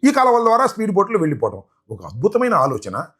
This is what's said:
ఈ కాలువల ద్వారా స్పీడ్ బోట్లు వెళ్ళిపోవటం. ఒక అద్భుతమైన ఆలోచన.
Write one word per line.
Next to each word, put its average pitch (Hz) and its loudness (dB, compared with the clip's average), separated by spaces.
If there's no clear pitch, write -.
ఈ 285 4
కాలువల 247 4
ద్వారా 240 2
స్పీడ్ 208 -4
బోట్లు 202 0
వెళ్ళిపోవటం. 110 -4
ఒక 90 -16
అద్భుతమైన 214 0
ఆలోచన. 107 -6